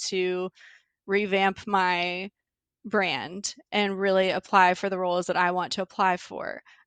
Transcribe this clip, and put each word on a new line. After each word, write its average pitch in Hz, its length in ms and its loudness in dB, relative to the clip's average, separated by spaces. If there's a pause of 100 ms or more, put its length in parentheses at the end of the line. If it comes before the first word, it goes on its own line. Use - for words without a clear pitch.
to 185 420 -2 (580)
revamp 196 600 0
my 180 640 0 (540)
brand 180 720 -2 (160)
and 196 280 0
really 190 320 4
apply 185 440 4
for 196 140 -4
the 185 100 -4
roles 180 280 -2
that 170 100 0
I 180 140 2
want 180 220 -4
to 196 100 -4
apply 185 340 0
for?" - 460 -10 (240)